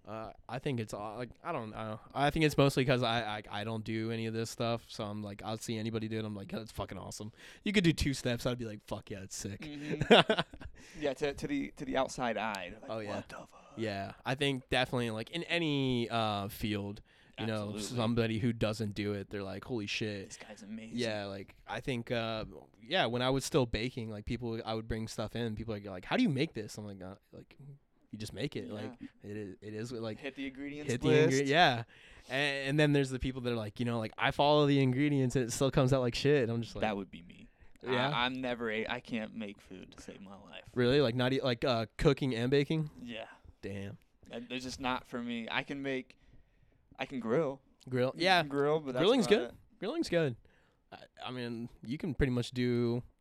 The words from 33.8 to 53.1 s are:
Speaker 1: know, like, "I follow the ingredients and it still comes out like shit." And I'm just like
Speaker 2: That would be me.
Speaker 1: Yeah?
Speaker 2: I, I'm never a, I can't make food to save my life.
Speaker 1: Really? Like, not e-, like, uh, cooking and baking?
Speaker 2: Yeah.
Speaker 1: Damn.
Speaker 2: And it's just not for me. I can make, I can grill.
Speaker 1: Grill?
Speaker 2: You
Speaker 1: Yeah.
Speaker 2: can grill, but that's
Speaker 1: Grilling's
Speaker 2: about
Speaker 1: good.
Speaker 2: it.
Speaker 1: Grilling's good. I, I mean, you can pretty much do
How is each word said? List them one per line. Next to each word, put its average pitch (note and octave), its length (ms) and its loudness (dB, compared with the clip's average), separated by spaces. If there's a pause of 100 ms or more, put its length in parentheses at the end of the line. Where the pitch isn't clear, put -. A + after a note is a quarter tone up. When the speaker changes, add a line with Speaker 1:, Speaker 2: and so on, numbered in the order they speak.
Speaker 1:
know, A#2+ 120 0
like, A2 200 -2
"I A#2+ 140 4
follow D3 360 6
the C#3 140 6
ingredients C3 540 4
and C3 100 4
it A#2 60 -4
still C3+ 200 2
comes B2+ 220 6
out C3 80 4
like B2 120 0
shit." C#3+ 300 4
And A2+ 80 0
I'm A#2 100 0
just A2 140 -8
like G#2 60 -4
Speaker 2:
That G#2+ 160 0
would F#2+ 120 -6
be E2+ 180 -14
me. - 120 -20 (460)
Speaker 1:
Yeah? B2+ 260 2
Speaker 2:
I, B2 140 2
I'm C3 140 -2
never A#2+ 320 -2
a, A2 160 -2
I B2+ 140 -4
can't A2 340 -6
make G#2+ 240 -10
food F#2+ 380 -16
to - 40 -18
save - 200 -16
my G2 100 -18 (180)
life. - 140 -16 (100)
Speaker 1:
Really? B2 280 6
Like, A#2+ 140 4
not B2+ 180 2
e-, C3+ 80 0
like, B2+ 240 0
uh, A2+ 220 2 (100)
cooking C#3 360 4
and A#2+ 160 0
baking? D3 400 2 (120)
Speaker 2:
Yeah. A2+ 240 -8 (360)
Speaker 1:
Damn. G2 360 -8 (340)
Speaker 2:
And A#2+ 200 -10
it's B2+ 120 -6
just B2+ 160 -10
not B2+ 260 -2
for - 160 -8
me. A#2 300 -6
I C3 120 0
can C#3 200 -8
make, C3 320 -4 (800)
I C3+ 80 -4
can C3+ 140 -8
grill. C3+ 400 0 (300)
Speaker 1:
Grill? B2+ 260 2
Speaker 2:
You E3 80 -2
Speaker 1:
Yeah. F3+ 160 8
Speaker 2:
can D3 80 2
grill, C#3+ 320 2
but C3+ 140 -6
that's B2+ 100 0
Speaker 1:
Grilling's A#3 240 6
Speaker 2:
about G3+ 80 8
Speaker 1:
good. A#3 140 0
Speaker 2:
it. - 40 -16 (280)
Speaker 1:
Grilling's D4+ 260 -2
good. D#3 300 2 (560)
I, - 40 -16 (280)
I A#2 60 -8
mean, A#2+ 360 -6 (180)
you B2 120 -4
can D#3 160 -4
pretty C3+ 180 2
much A#2+ 200 0
do A#2+ 520 2 (180)